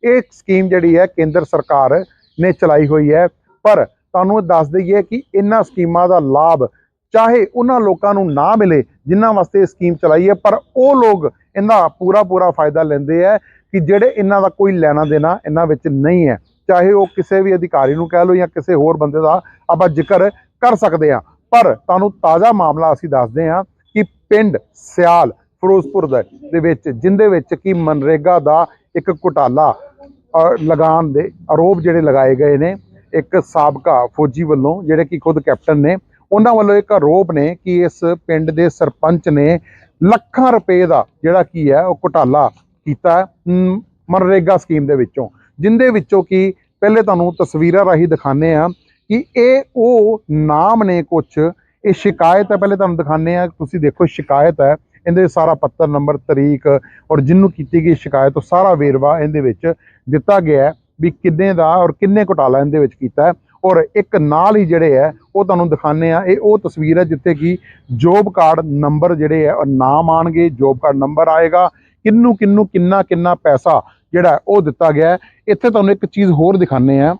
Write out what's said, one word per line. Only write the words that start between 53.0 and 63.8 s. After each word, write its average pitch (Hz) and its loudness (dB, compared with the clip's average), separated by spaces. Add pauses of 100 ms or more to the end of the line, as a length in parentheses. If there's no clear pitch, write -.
ਹਾਂ, 180 -2
ਤੁਸੀਂ 165 -10
ਦੇਖੋ 151 0
ਸ਼ਿਕਾਇਤ 147 0
ਹੈ, 143 2 (320)
ਇਹਦੇ 175 2
ਸਾਰਾ 160 0
ਪੱਤਰ 151 -4
ਨੰਬਰ, 147 -2
ਤਰੀਕ 143 0 (320)
ਔਰ 151 0
ਜਿਹਨੂੰ 180 2
ਕੀਤੀ 160 -4
ਗਈ 160 2
ਸ਼ਿਕਾਇਤ 139 -2
ਉਹ 139 -4
ਸਾਰਾ 185 0
ਵੇਰਵਾ 143 0
ਇਹਦੇ 151 -4
ਵਿੱਚ 127 -2 (360)
ਦਿੱਤਾ 156 0
ਗਿਆ 151 2
ਹੈ 156 -2 (280)
ਵੀ 165 0
ਕਿੰਨੇ 185 -2
ਦਾ 165 2
ਔਰ 180 2
ਕਿੰਨੇ 202 0
ਘੁਟਾਲਾ 139 0
ਇਹਦੇ 147 -2
ਵਿੱਚ 139 0
ਕੀਤਾ 139 -2
ਹੈ। 175 0 (320)
ਔਰ 170 2 (100)